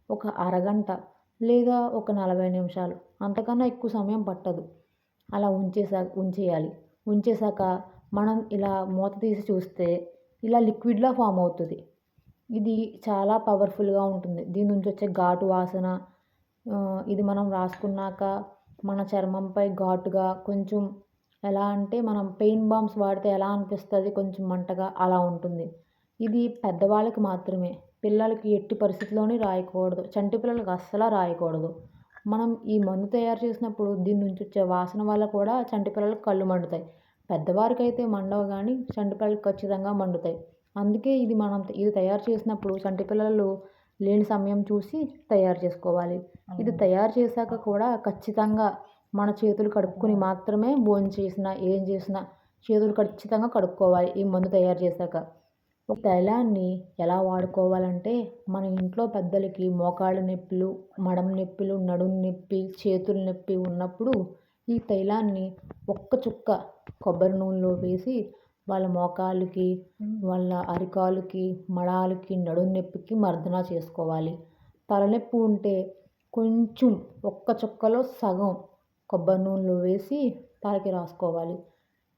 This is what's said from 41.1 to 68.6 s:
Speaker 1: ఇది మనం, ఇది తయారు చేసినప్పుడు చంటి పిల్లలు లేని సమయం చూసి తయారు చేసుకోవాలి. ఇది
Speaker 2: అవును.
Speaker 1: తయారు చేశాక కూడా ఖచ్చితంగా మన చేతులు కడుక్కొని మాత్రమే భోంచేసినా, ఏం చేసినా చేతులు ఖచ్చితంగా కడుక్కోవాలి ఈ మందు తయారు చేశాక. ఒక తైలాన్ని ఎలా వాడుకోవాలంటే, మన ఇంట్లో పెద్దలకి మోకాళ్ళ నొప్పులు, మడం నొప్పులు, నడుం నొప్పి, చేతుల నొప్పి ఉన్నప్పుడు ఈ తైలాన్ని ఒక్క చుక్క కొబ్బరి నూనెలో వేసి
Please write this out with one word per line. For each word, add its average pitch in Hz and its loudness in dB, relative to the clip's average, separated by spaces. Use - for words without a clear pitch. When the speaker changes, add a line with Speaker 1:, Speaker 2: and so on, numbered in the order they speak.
Speaker 1:
ఇది 233 2
మనం, 202 0
ఇది 202 0
తయారు 202 2
చేసినప్పుడు 214 -2
చంటి 190 -4
పిల్లలు 214 2
లేని 202 4
సమయం 202 0
చూసి 208 -2
తయారు 185 4
చేసుకోవాలి. 175 -2
ఇది 226 0
Speaker 2:
అవును. 175 -2
Speaker 1:
తయారు 202 4
చేశాక 233 0
కూడా 214 0
ఖచ్చితంగా 214 0
మన 202 2
చేతులు 208 2
కడుక్కొని 208 2
మాత్రమే 196 2
భోంచేసినా, 196 2
ఏం 190 2
చేసినా 190 -4
చేతులు 214 4
ఖచ్చితంగా 214 0
కడుక్కోవాలి 180 4
ఈ 196 0
మందు 185 2
తయారు 180 4
చేశాక. 175 -2
ఒక 214 -4
తైలాన్ని 196 2
ఎలా 175 2
వాడుకోవాలంటే, 185 0
మన 190 -2
ఇంట్లో 185 0
పెద్దలకి 190 -2
మోకాళ్ళ 180 0
నొప్పులు, 185 -2
మడం 180 0
నొప్పులు, 190 -4
నడుం 180 0
నొప్పి, 185 -4
చేతుల 190 0
నొప్పి 185 -4
ఉన్నప్పుడు 180 -2
ఈ 233 0
తైలాన్ని 202 0
ఒక్క - -6
చుక్క - -4
కొబ్బరి 185 2
నూనెలో 190 0
వేసి 185 -2